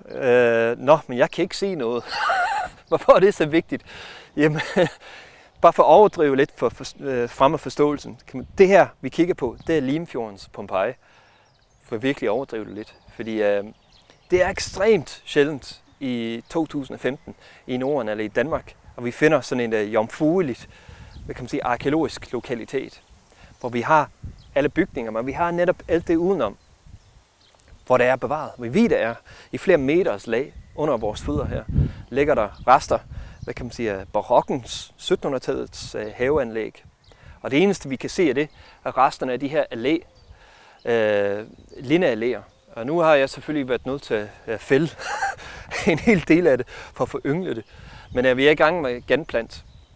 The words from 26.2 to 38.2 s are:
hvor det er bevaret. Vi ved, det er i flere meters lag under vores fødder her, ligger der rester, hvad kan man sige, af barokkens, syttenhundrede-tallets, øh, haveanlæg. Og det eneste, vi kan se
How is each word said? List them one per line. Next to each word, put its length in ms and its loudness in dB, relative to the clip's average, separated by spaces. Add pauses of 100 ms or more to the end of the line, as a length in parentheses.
hvor 100 4
det 100 4
er 100 4
bevaret. 420 -6
Vi 160 -6
ved, 140 4
det 120 2
er 140 -2 (380)
i 60 -6
flere 200 2
meters 480 0
lag 280 -4 (200)
under 220 -2
vores 260 -6
fødder 220 -4
her, 200 -8 (460)
ligger 240 2
der 320 -4
rester, 320 4 (520)
hvad 40 -10
kan 120 -10
man 60 -12
sige, 200 -4
af 200 -8
barokkens, 840 -2
syttenhundrede-tallets, 1000 -6
øh, 200 -8
haveanlæg. 720 -4 (580)
Og 80 -8
det 120 4
eneste, 260 0
vi 80 -6
kan 140 -8
se 180 2